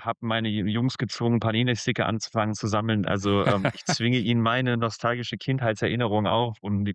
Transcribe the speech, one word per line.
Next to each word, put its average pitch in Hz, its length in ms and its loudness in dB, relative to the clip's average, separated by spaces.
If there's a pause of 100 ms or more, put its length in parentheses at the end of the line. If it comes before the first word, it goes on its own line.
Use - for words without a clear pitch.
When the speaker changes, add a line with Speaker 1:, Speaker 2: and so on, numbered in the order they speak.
Speaker 1:
habe 113 220 -6
meine 113 280 0
Ju-, 104 160 0
Jungs 117 320 0
gezwungen, 117 420 0
Panini-Sticker 113 680 0
anzufangen 107 480 -2
zu 113 140 -6
sammeln. 107 380 0
Also, 101 400 2
ähm, 101 260 2
ich - 140 -14
Speaker 2:
<laughs> - 0 -
Speaker 1:
zwinge 123 320 2
ihnen 117 240 2
meine 120 360 2
nostalgische 117 600 -2
Kindheitserinnerung 113 880 0
auf 113 340 0
und 101 240 0
die 98 80 -2